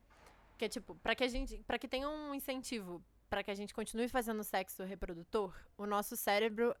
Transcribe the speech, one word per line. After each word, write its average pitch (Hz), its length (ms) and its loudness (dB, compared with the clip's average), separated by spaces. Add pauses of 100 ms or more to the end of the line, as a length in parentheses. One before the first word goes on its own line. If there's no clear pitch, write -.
(560)
Que - 80 0
é 214 60 2
tipo, - 240 -6
pra 226 200 0
que 254 100 2
a 262 40 4
gente, 247 380 -2
pra 240 120 2
que 262 80 -4
tenha 262 220 -2
um 302 260 -4
incentivo 233 680 -4 (240)
pra 202 140 0
que 202 80 -4
a 202 40 0
gente 202 200 -6
continue 226 340 0
fazendo 220 360 0
sexo 190 400 -2
reprodutor, 185 680 -2 (240)
o 202 80 -6
nosso 208 320 2
cérebro, 220 640 4